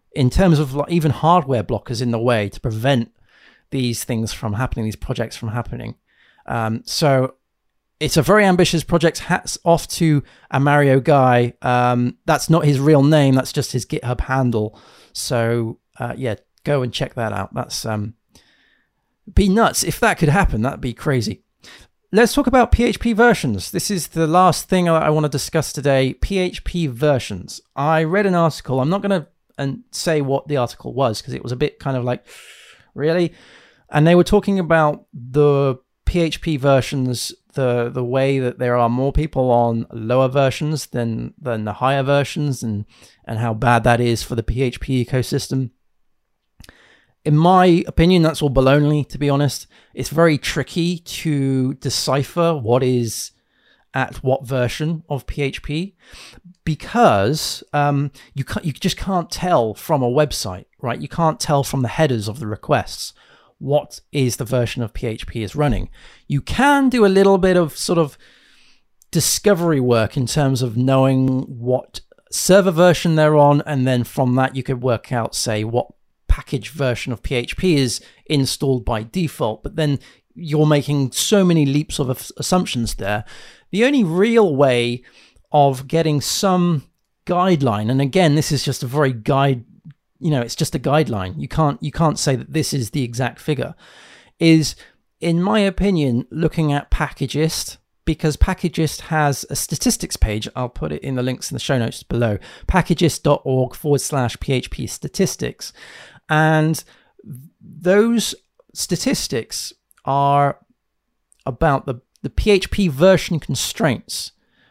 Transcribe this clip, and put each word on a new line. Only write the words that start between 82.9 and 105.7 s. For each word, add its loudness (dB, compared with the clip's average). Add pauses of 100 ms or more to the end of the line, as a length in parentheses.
there. -4 (460)
The 0
only 2
real 2
way 2 (480)
of 2
getting 0
some 0 (380)
guideline, 2
and 2
again, 2
this 0
is -2
just -6
a -6
very 0
guide, 0 (560)
you -2
know, 0
it's -8
just -4
a -6
guideline. -2
You -8
can't, -2
you -6
can't 0
say -2
that -10
this -4
is -4
the -4
exact -6
figure, -4 (640)
is, 4 (440)
in 0
my 2
opinion, 0
looking 0
at -4
Packagist, -2 (280)
because -2
Packagist -2
has -2
a -6
statistics -4
page. 0
I'll -6
put -8
it -8
in -6
the -2
links -6
in -6
the -8
show 0
notes -4
below, -2 (280)
packagist 2
dot 2
org -2
forward 0
slash -4
P -4
H -4
P -8
statistics. -6 (560)